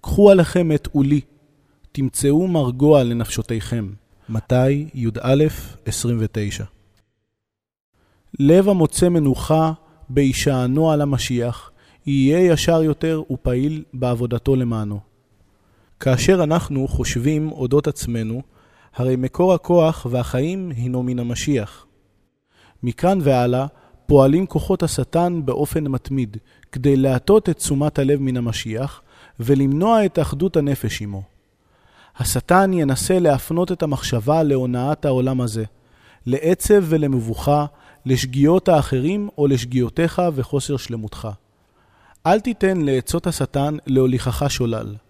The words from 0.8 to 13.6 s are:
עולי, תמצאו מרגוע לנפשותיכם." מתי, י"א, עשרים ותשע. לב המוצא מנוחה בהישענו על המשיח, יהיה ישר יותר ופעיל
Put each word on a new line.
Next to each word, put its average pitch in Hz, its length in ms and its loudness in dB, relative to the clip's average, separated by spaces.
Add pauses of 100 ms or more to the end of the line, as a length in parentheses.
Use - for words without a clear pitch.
עולי, 139 280 2 (720)
תמצאו 143 560 0
מרגוע 143 560 4
לנפשותיכם." 113 840 -4 (380)
מתי, 127 680 0
י"א, 117 160 -4 (760)
עשרים 120 360 -4
ותשע. 104 440 -6 (1700)
לב 170 300 6
המוצא 180 400 2
מנוחה 160 640 2 (360)
בהישענו 135 840 0
על 151 100 2
המשיח, 123 720 -4 (360)
יהיה 143 460 4
ישר 160 300 2
יותר 156 480 -2
ופעיל 135 600 -4